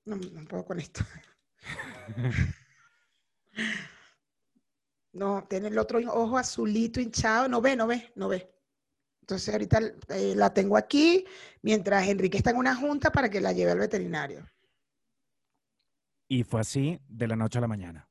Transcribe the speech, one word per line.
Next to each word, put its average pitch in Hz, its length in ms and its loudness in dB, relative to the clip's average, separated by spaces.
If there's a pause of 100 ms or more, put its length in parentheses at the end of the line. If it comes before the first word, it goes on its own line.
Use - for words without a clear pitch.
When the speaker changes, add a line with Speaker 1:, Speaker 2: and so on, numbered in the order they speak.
Speaker 1:
No, 208 100 -8
no 180 300 -12
puedo 180 200 -8
con 175 140 -8
esto. - 240 -8 (1040)
<laughs> 117 480 -2 (2500)
No, 196 360 -4
tiene 196 180 -4
el 214 100 -2
otro 220 220 0 (100)
ojo 233 280 0
azulito 226 640 -2
hinchado. 233 480 2
No 240 100 2
ve, 262 160 4
no 226 100 2
ve, 233 300 -2
no 190 140 -4
ve. 185 200 -4 (680)
Entonces 190 340 -6
ahorita, 208 280 4 (260)
eh, 196 300 -2
la 202 160 6
tengo 202 240 4
aquí 330 480 6 (360)
mientras 196 460 2
Enrique 190 300 2
está 240 140 4
en 233 60 2
una 262 200 2
junta 294 340 0
para 254 180 2
que 196 120 -2
la 190 100 0
lleve 175 200 2
al 175 80 2
veterinario. 170 680 -4 (1800)
Speaker 2:
Y 123 160 2
fue 110 160 0
así 139 360 -2 (120)
de 113 180 -4
la 113 80 -2
noche 113 220 -2
a 120 40 2
la 117 60 0
mañana. 90 420 -8